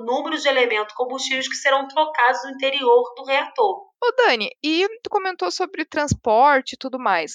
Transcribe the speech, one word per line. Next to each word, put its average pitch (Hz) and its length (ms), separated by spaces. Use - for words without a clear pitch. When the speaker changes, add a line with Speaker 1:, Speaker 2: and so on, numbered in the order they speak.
Speaker 1:
número 294 320
de 277 100
elementos 240 460
combustíveis 262 520
que - 100
serão 277 300
trocados 269 580
no 269 80
interior 262 640
do 269 100
reator. 277 640
Speaker 2:
Ô, 480 160
Dani, 269 320
e 320 260
tu - 80
comentou 370 400
sobre 349 340
transporte 269 880
e - 60
tudo 254 200
mais, 185 360